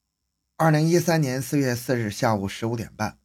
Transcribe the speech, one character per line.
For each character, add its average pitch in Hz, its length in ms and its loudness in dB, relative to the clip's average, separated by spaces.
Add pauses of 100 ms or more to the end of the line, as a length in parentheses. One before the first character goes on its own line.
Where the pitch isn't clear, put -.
(560)
二 160 160 4
零 156 160 2
一 170 100 4
三 160 220 2
年 131 200 -2
四 131 160 -4
月 135 160 2
四 120 240 -2
日 110 140 -2
下 113 240 0
午 98 140 -2
十 - 180 -6
五 113 100 -4
点 104 200 -8
半， 107 280 -6